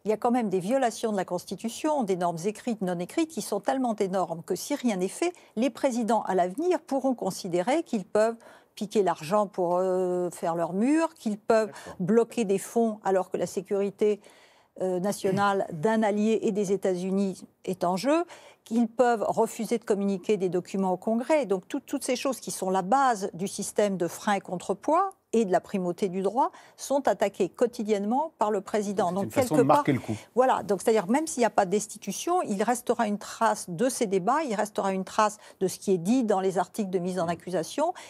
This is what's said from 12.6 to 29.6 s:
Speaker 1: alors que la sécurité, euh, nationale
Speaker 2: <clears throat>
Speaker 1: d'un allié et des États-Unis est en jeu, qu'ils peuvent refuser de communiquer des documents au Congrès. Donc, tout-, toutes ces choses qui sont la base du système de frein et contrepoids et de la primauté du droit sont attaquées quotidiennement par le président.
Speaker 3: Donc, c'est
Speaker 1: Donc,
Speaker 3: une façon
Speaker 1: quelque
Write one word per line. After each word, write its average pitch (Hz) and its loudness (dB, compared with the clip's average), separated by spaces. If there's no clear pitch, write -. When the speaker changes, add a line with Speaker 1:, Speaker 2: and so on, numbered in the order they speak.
Speaker 1:
alors 190 0
que - -4
la 175 -2
sécurité, 202 -2
euh, 185 0
nationale 196 0
Speaker 2:
<clears throat> - -12
Speaker 1:
d'un 214 2
allié 208 2
et 226 0
des 196 0
États-Unis 190 0
est 185 -4
en 175 0
jeu, 285 2
qu'ils 226 0
peuvent 240 2
refuser 220 0
de - -8
communiquer 196 0
des 190 0
documents 185 -2
au 180 0
Congrès. 233 0
Donc, 185 -2
tout-, 285 -4
toutes - -6
ces 254 0
choses 262 -4
qui - -8
sont 185 -4
la 185 2
base 226 2
du 180 -4
système 202 -2
de 170 0
frein - 0
et 196 0
contrepoids 294 0
et 226 4
de 185 0
la 170 4
primauté 180 -2
du 185 -2
droit 240 2
sont 269 -2
attaquées 202 0
quotidiennement 233 0
par 214 2
le 233 0
président. 208 -2
Speaker 3:
Donc, - -4
c'est - -
Speaker 1:
Donc, 196 -2
Speaker 3:
une - -6
façon - 2
Speaker 1:
quelque - 8